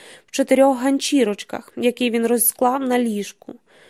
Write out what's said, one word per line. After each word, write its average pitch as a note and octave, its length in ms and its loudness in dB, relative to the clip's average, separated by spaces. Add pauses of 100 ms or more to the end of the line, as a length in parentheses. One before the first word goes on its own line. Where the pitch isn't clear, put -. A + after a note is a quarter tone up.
(260)
в - 40 -20
чотирьох C4+ 480 2
ганчірочках, B3+ 960 -2
які A#3+ 340 0
він A#3 160 0
розклав B3 540 0
на B3 180 0
ліжку. G#3+ 560 -6 (360)